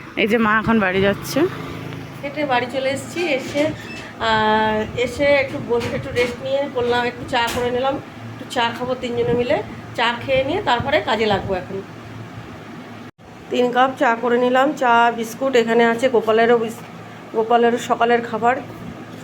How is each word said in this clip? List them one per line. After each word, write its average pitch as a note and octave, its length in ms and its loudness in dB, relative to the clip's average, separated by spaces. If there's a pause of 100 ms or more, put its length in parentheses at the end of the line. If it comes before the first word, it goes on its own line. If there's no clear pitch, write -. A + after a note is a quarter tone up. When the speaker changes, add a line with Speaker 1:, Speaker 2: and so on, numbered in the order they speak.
(160)
Speaker 1:
এই A3+ 100 2
যে A3+ 120 2
মা A3 200 4
এখন G#3+ 220 2
বাড়ি F#3+ 200 2
যাচ্ছে। G3+ 400 0 (800)
Speaker 2:
হেঁটে C#4+ 240 -4
বাড়ি B3 260 0
চলে C4 180 -2
এসেছি। E4 360 -4
এসে, C#4+ 400 0 (540)
আহ, G#3+ 800 2
এসে B3+ 240 0
একটু C#4+ 340 2 (100)
বসে, A#3+ 280 0
একটু C4 180 -6
রেস্ট A#3+ 300 -2
নিয়ে C#4 300 0
পড়লাম, A#3+ 300 2
একটু A#3+ 260 -6
চা A#3 240 2
করে B3 160 0
নিলাম, C4 240 0
একটু - 560 -12
চা A#3 280 0
খাবো B3+ 160 -2
তিনজনে A#3+ 380 -2
মিলে। B3+ 300 2 (340)
চা A#3 180 2 (120)
খেয়ে C4+ 180 2
নিয়ে F4 200 0
তারপরে C#4 360 2
কাজে A3+ 260 0
লাগবো। F#3+ 280 0
এখন F#3+ 280 -6 (1700)
তিন B3 220 2
কাপ B3+ 260 4
চা A#3 220 4
করে A#3+ 180 2
নিলাম, B3+ 340 4
চা, A#3 440 4
বিস্কুট। B3+ 400 -2
এখানে A#3 280 6
আছে A#3 240 2
গোপালেরও A3+ 500 6
বিস-, - 760 -8
গোপালেরও A#3 420 0
সকালের A#3 440 0
খাবার A#3 340 0 (680)